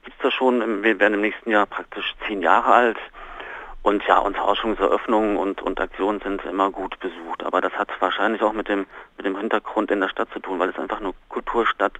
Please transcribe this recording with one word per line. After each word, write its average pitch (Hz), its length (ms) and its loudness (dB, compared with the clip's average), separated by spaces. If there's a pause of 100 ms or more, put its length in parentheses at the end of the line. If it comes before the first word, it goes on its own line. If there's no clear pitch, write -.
gibt's - 200 -20
da 135 80 4
schon, 117 520 2
wir 107 160 4
werden 104 160 4
im 101 60 2
nächsten 107 300 -2
Jahr 104 160 4
praktisch - 480 -8 (120)
zehn 101 140 -4
Jahre 104 320 4
alt. 117 240 6 (840)
Und 104 260 2
ja, 95 100 6
unsere - 260 0
Ausstellungseröffnungen 104 920 2
und, 95 240 -2
und 90 180 -2
Aktionen 95 460 -2
sind 98 220 -4
immer 98 240 2
gut - 300 -8
besucht. 85 440 -8
Aber 92 160 0
das 92 120 -2
hat - 160 -4 (120)
wahrscheinlich 101 400 0
auch 107 140 2
mit 107 140 -4
dem, 98 180 0 (320)
mit 101 80 -6
dem 95 100 -2
Hintergrund 107 540 -2
in 101 100 2
der 95 80 0
Stadt - 240 -4
zu - 60 -10
tun, 95 200 -6
weil 92 120 2
es - 80 -10
einfach 101 220 -6
eine 95 120 -6 (160)
Kulturstadt - 720 -2